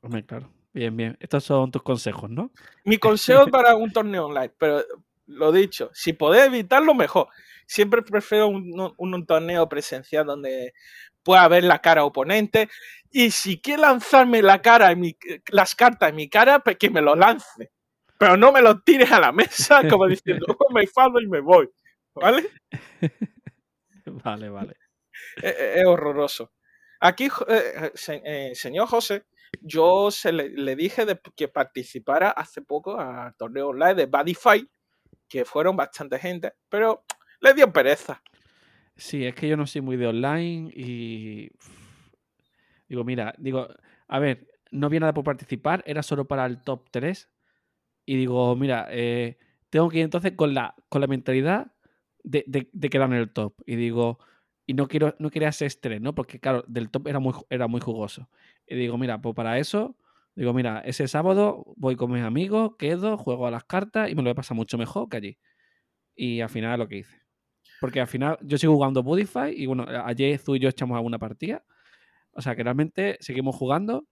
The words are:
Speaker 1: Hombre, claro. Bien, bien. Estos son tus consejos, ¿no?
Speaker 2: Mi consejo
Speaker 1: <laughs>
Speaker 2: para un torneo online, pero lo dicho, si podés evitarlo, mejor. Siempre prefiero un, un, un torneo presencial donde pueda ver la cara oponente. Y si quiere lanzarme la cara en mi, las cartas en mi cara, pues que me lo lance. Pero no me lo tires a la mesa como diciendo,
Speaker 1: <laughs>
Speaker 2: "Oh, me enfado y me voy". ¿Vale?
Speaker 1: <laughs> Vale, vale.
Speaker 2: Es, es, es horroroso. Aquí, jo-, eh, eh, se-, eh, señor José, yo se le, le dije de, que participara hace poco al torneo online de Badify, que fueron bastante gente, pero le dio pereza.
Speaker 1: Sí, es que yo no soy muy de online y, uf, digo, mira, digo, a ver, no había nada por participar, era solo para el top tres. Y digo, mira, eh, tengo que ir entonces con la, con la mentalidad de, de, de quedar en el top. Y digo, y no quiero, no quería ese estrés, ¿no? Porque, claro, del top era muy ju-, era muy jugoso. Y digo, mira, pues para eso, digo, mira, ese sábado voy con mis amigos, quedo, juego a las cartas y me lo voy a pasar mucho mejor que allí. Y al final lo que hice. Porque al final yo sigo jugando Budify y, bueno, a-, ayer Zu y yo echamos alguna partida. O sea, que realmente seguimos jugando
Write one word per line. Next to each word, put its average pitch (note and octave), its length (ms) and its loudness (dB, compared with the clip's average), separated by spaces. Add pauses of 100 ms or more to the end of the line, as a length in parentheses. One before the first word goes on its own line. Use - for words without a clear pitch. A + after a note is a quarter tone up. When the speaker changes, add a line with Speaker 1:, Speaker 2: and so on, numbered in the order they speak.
Speaker 1:
Hombre, A#2 240 -10
claro. - 260 -16 (220)
Bien, A#2 220 -6
bien. A2+ 240 -8
Estos - 240 -4
son C3 280 0
tus C3 100 -6
consejos, A2 480 -8
¿no? E3 220 -10 (340)
Speaker 2:
Mi G#3+ 120 4
consejo A#3 480 6
Speaker 1:
<laughs> C4 60 -2
Speaker 2:
para A#3+ 240 6
un A3 160 -2
torneo G3+ 360 -2
online, C3+ 300 -6
pero D3+ 260 0 (420)
lo D3+ 260 0
dicho, F#3+ 420 2
si - 200 -6
podés F3 340 6
evitarlo, C4 460 4
mejor. G3 340 0 (400)
Siempre G#3 340 0
prefiero G#3+ 460 0
un, F#3 320 -6
un, F#3 180 -8
un F3+ 280 -8
torneo E3 440 0
presencial D3 560 -6
donde C3 480 -10 (500)
pueda F#3 240 8
ver F3 160 6
la D3+ 160 4
cara D#3+ 260 4
oponente. G#3 640 0 (420)
Y A#3+ 200 2
si F#3 300 -6
quiere D4 200 -2
lanzarme B3+ 600 6
la G3 200 6
cara A#3 300 8
en F3 80 0
mi, F3 180 -4 (320)
las G3+ 260 2
cartas A#3 340 4
en D3+ 60 -6
mi D#3 140 -10
cara, C4 300 6
pues A3+ 180 -2
que G3+ 120 2
me D#3 120 0
lo D3 140 4
lance. E3+ 560 2 (460)
Pero F#3 200 8
no B3 140 10
me C4+ 100 8
lo A3 200 8
tires C4 300 6
a A3 80 8
la C#3 120 6
mesa C4 560 4
como F#3+ 200 4
diciendo, F3+ 400 -2
Speaker 1:
<laughs> - 120 -2
Speaker 2:
"Oh, C4+ 140 2
me A3+ 80 2
enfado B3 400 2
y G#3+ 60 -8
me F3 140 -2
voy". D#3 280 6 (460)
¿Vale? A3+ 280 2 (280)
Speaker 1:
<laughs> - 840 -10 (520)
Vale, G#2+ 440 -12
vale. G2+ 260 -14 (680)
Speaker 2:
Es, F#3+ 140 -6
es, B2+ 220 -4
es F#3 80 2
horroroso. D3 680 -2 (460)
Aquí, G#3+ 300 2
jo-, - 180 -8
eh, A3 140 2 (140)
eh, D#3 180 -10
se-, - 320 -14
eh, C#3 300 -10
señor D#3+ 320 -6
José, A3+ 380 -4 (360)
yo F3 500 2
se F3+ 200 -4
le, D3+ 180 -4
le C3+ 260 -6
dije F3+ 300 -4
de, G3 140 -6 (160)
que D3 120 -6
participara C3+ 840 -4
hace - 300 -10
poco D#3 380 -10
al B2 360 -14
torneo C3+ 340 -10
online D#3 260 0
de E3 100 2
Badify, F3 640 0 (600)
que B2+ 180 -6
fueron E3+ 320 -2
bastante C#3 420 -8
gente, F3+ 340 -10 (160)
pero G#3+ 360 -2 (340)
le C4 140 6
dio C4+ 180 4
pereza. C#3+ 500 -2 (760)
Speaker 1:
Sí, C#3 300 -10
es B2 80 -8
que - 140 -8
yo D3+ 80 -2
no D3 100 -4
soy C#3 160 -10
muy C3 140 -6
de B2 120 -4
online D#3+ 680 -6
y, A2+ 840 -14
uf, - 540 -20 (800)
digo, B2 160 -8
mira, A#2+ 320 -8
digo, C3 300 -8 (400)
a C#3 120 -6
ver, C#3 280 -4 (240)
no C#3+ 160 -4
había D#3+ 120 -2
nada D#3 140 -2
por D3+ 100 -6
participar, D3+ 640 -6
era D3+ 160 -8
solo C#3 240 -6
para C3+ 180 -4
el B2 160 -10
top - 300 -10
tres. D3 380 -8 (760)
Y C3+ 120 -4
digo, B2 380 0
mira, B2+ 360 -4
eh, A#2+ 460 -6 (320)
tengo E3 200 0
que E3 100 -4
ir D#3+ 60 0
entonces F3 280 -6
con D3+ 200 -2
la, B2 220 -8 (140)
con C#3+ 120 -2
la C#3 60 -2
mentalidad C3+ 640 -4 (500)
de, C#3 240 -6
de, C3+ 260 -8
de D3 160 -6
quedar C3+ 200 0
en B2 80 -2
el A2+ 140 -4
top. G#2+ 220 -8 (120)
Y A#2 100 -8
digo, A#2 440 -4 (460)
y C3+ 80 -6
no C3+ 140 -2
quiero, D3+ 320 -2
no D3+ 100 -6
quería D#3 200 -4
ese D3+ 160 -8
estrés, A2+ 360 -10
¿no? C3+ 140 -8
Porque, B2+ 240 -12
claro, C3 280 -4
del A#2 240 -8
top C#3+ 160 -8
era C#3 120 -6
muy C3 140 -4
ju-, - 160 -14
era B2 180 -6
muy A#2 140 -6
jugoso. A2+ 480 -12 (380)
Y - 80 -14
digo, A#2+ 220 -6
mira, A#2+ 240 -6
pues A2+ 140 -10
para A#2 240 -4
eso, G#3 380 -6 (380)
digo, B2 180 -4
mira, A#2+ 280 -4
ese C3 260 -8
sábado F#3+ 560 -2 (140)
voy C3 180 -4
con B2 160 -6
mis A#2+ 120 -4
amigos, G3 560 -4
quedo, F3+ 380 -6
juego B2+ 300 -8
a A#2+ 40 -6
las A#2 120 -10
cartas G#3 460 -6
y - 60 -8
me D3+ 80 -4
lo - 20 -2
voy A#2+ 60 -2
a A#2+ 40 -4
pasar B2 220 -10
mucho A2+ 200 -6
mejor G3 320 -8
que C3 80 -10
allí. G2+ 200 -14 (800)
Y A#2+ 260 -8
al A2 80 -8
final A#2 300 -8
lo A2 80 -6
que G2+ 100 -16
hice. - 240 -20 (580)
Porque C3 220 -6
al A#2+ 60 -4
final C#3+ 340 -6
yo C#3+ 160 -6
sigo D#3 180 2
jugando C3+ 280 0
Budify G3+ 520 -6
y, C#3+ 120 -10
bueno, B2+ 200 -6
a-, B2 200 -10
ayer C3+ 320 -4
Zu C#3 160 -6
y C3 40 -2
yo C3 100 -2
echamos B2+ 280 -8
alguna A#2 220 -8
partida. E3 440 -12 (720)
O C#3 80 -16
sea, A#2+ 140 -8
que A#2+ 80 -10
realmente D#3 580 -4
seguimos C3 340 -8
jugando G3 560 -6